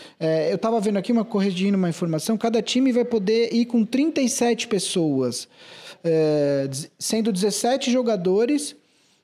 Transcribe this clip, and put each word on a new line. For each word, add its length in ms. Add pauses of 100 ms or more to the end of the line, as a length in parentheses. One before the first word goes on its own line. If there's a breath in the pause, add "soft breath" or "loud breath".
(200 loud breath)
É, 320
eu 60
tava 200
vendo 200
aqui, 120
uma, 140
corrigindo 520
uma 120
informação, 500
cada 240
time 300
vai 120
poder 480
ir 120
com 200
trinta 360
e 80
sete 400
pessoas, 800 (560 loud breath)
é, 640
dez-, 280
sendo 360
dezessete 580
jogadores 840 (480 soft breath)